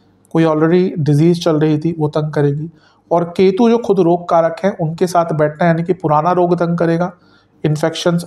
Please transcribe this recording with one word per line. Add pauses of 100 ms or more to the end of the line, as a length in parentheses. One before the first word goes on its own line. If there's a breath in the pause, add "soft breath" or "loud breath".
(320 soft breath)
कोई
already (100)
डिजीज
चल
रही
थी
वो
तंग
करेगी, (420 soft breath)
और
केतु
जो
खुद
रोग
कारक
हैं
उनके
साथ
बैठना,
यानी
कि
पुराना
रोग
तंग
करेगा, (520 soft breath)
इन्फेक्शंस,